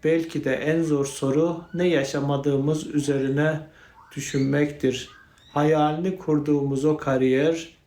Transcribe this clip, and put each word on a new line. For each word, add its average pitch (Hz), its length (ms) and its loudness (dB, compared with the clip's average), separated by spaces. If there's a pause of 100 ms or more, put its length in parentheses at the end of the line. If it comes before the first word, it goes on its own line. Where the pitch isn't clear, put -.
Belki 160 400 0
de 131 120 0
en 160 280 0
zor 147 220 0
soru 156 560 0 (120)
ne 180 140 0
yaşamadığımız 143 1000 0
üzerine 143 720 0 (560)
düşünmektir. 139 920 -2 (440)
Hayalini 156 640 2
kurduğumuz 143 680 0
o 151 120 2
kariyer 135 720 2 (180)